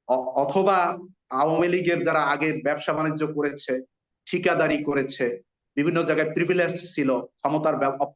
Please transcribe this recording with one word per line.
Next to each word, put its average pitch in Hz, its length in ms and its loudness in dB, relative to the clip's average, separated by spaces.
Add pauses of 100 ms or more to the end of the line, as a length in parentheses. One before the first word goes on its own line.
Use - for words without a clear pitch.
অ-, 127 220 0
অথবা 175 680 2 (320)
আওয়ামী 156 380 2
লীগের 175 360 2
যারা 156 160 2
আগে 147 440 0
ব্যবসা 147 300 0
বাণিজ্য 156 340 0
করেছে, 143 540 -4 (440)
ঠিকাদারি 156 580 0
করেছে, 135 580 -2 (340)
বিভিন্ন 165 280 0
জায়গায় 156 300 0
প্রিভিলেজড 170 440 0
ছিল, 131 420 -2
ক্ষমতার 151 580 -2
ব্যব-, 139 220 -2
অপ-, 143 160 -4